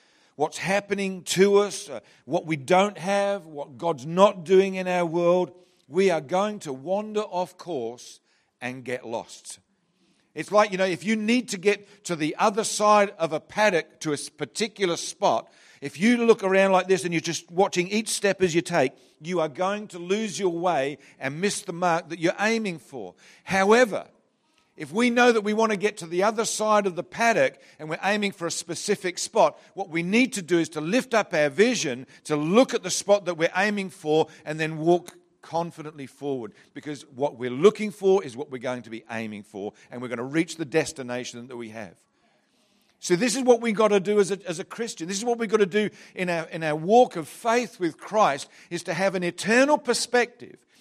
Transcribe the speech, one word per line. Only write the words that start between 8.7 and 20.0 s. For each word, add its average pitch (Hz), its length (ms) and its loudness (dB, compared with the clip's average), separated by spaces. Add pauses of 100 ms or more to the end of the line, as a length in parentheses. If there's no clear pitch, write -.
get 123 220 -8
lost. - 540 -12 (760)
It's 151 180 -10
like, 208 200 4
you 185 80 -4
know, 190 60 2
if 165 180 -4
you 220 120 0
need 220 340 0
to 202 80 -6
get 202 480 -4
to 175 100 -4
the 151 220 -4
other 214 260 2
side 208 560 4
of 160 140 -2
a 151 60 -2
paddock 190 600 0
to 156 120 -4
a - 20 0
s-, - 160 -8
particular 190 680 -4
spot, - 540 0 (280)
if 143 200 -10
you 233 260 4
look 214 180 4
around 190 280 4
like 185 160 2
this 185 160 2
and 175 100 -4
you're 160 80 0
just - 300 -8
watching 180 360 0
each 208 220 -2
step 190 320 -2
as 170 140 2
you 170 60 2
take, 170 320 0 (280)
you 170 200 -4
are 156 80 -2
going 190 400 -4
to 175 100 -16
lose 185 400 -4